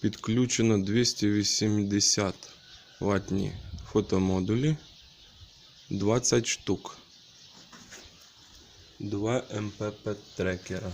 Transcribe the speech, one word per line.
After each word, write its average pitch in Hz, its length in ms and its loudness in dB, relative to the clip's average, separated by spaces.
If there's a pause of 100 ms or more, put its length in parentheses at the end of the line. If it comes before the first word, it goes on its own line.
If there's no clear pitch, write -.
Підключено 113 760 2
двісті 104 520 2
вісімдесят 104 1040 2 (640)
ватні 98 540 0 (380)
фотомодулі, 98 880 2 (1120)
двадцять 113 580 2
штук. - 500 -4 (2000)
Два 107 520 -2
М 104 200 -6
П 107 200 -6
П 104 240 -6 (200)
трекера. 92 580 -4